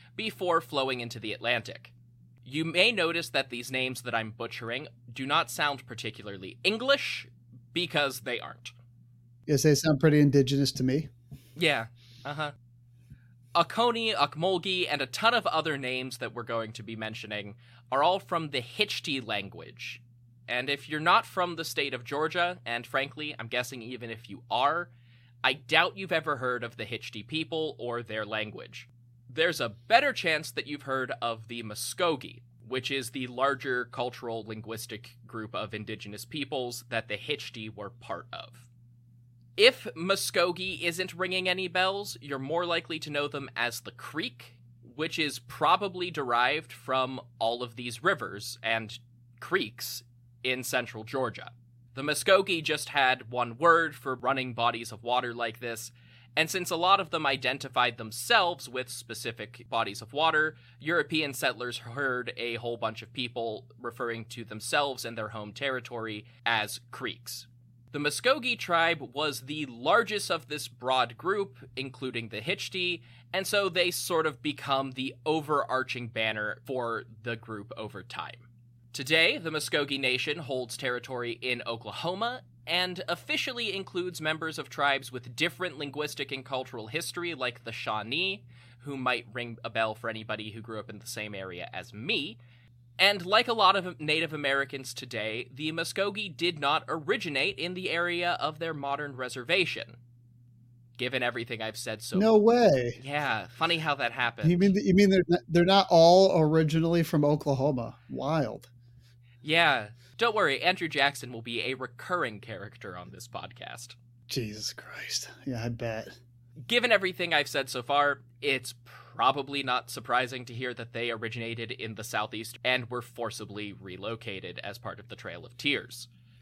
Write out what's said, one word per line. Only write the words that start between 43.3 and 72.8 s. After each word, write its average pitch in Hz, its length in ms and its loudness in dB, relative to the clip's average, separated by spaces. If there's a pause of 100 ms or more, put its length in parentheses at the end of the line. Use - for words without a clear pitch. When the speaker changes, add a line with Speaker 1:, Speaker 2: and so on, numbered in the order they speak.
Speaker 1:
as 120 260 -2
the - 100 -14
Creek, - 640 -10 (400)
which 160 240 -2
is 147 200 0
probably 180 680 0
derived 135 640 2
from 131 480 0 (200)
all 120 240 0
of 113 120 -8
these 120 280 -8
rivers 117 600 -2
and 113 340 -2 (420)
creeks - 640 -4 (400)
in 127 200 -2
central 117 400 -2
Georgia. 120 480 -4 (440)
The 135 80 -6
Muskogee 185 600 4
just 151 260 0
had 127 420 4
one 120 260 -2
word 165 380 6
for 131 200 -4
running 127 380 0
bodies 117 380 0
of 117 120 -14
water 123 300 0
like 117 260 -4
this, 120 320 -8 (440)
and 156 160 2
since 180 180 -2
a 175 60 0
lot 185 240 6
of 165 100 -4
them 156 160 0
identified 131 720 0
themselves 175 720 2
with 127 200 -4
specific 113 800 -10
bodies 113 320 0
of 113 100 -16
water, 156 420 4 (240)
European 156 540 0
settlers 123 460 -2
heard 123 580 -4
a 117 180 -4
whole 120 220 -4
bunch 110 240 -4
of 113 100 -18
people 117 540 -6 (160)
referring 117 440 -6
to 113 200 -12
themselves 135 580 -2
and 117 140 -8
their 107 120 -6
home 107 220 -10
territory 120 760 -6 (200)
as 110 340 2 (120)
creeks. - 560 -8 (440)
The 147 80 -4
Muskogee 240 600 2
tribe 165 420 4 (120)
was 139 280 -2
the 147 240 -6
largest 180 640 2
of 226 180 -2
this 147 200 -6
broad 123 500 2
group, 196 400 -2 (180)
including 127 540 -6
the 107 120 -8
Hitchti, 180 600 -4 (320)